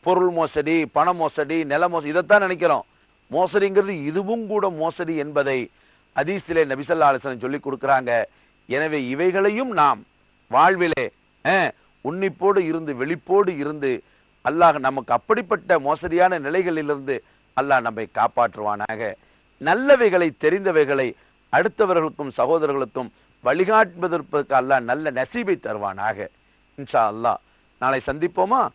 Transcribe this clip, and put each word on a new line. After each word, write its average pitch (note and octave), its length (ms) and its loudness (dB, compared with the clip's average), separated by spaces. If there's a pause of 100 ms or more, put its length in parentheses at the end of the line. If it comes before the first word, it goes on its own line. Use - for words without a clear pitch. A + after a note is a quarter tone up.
பொருள் F3+ 300 2
மோசடி, D#3+ 560 -2
பண D#3 260 0
மோசடி, D#3+ 520 -2
நில D3+ 240 0
மோசடி, D#3+ 200 -4
இதைத்தான் F3+ 320 4
நினைக்கிறோம். E3+ 440 0 (460)
மோசடிங்கிறது G3 580 2
இதுவும் F#3+ 580 -4
கூட G3+ 240 -2
மோசடி E3 460 -4
என்பதை C#3+ 540 -2 (460)
ஹதீஸிலே D#3+ 500 0
நபி C3+ 160 -6
ஸல்லல்லாஹு C3 40 -10
அலைஹி D3+ 360 2
வஸல்லம் B2+ 180 -6
சொல்லி C3 180 -4
கொடுக்குறாங்க. C3 680 0 (420)
எனவே C#3+ 420 -2
இவைகளையும் G3 640 0
நாம் C#3+ 340 2 (420)
வாழ்விலே, D#3+ 680 2 (340)
ஆ, F3 240 2 (300)
உன்னிப்போடு F#3+ 580 0
இருந்து, D#3+ 360 -2
விழிப்போடு F3 640 0
இருந்து, C#3+ 460 -4 (420)
அல்லாஹ் D#3 340 4
நமக்கு C3+ 340 -2
அப்படிப்பட்ட F3+ 680 0
மோசடியான E3 600 0
நிலைகளிலிருந்து D3 800 -2 (420)
அல்லாஹ் C#3 200 2
நம்மை A2+ 340 -6
காப்பாற்றுவானாக. G#2+ 1000 -2 (520)
நல்லவைகளை, G3+ 680 2 (100)
தெரிந்தவைகளை D#3 720 0 (380)
அடுத்தவர்களுக்கும் D#3+ 840 0
சகோதரர்களுக்கும் C3+ 720 -2 (340)
வழிகாட்டுவதற்கு F3 1040 0
அல்லாஹ் C3 320 2
நல்ல C#3 300 -4
நசீபை F3+ 520 -4
தருவானாக. G2+ 640 -4 (500)
இன்ஷா C3+ 260 0
அல்லாஹ் A2 340 0 (420)
நாளை C3 280 0
சந்திப்போமா? F3+ 680 -2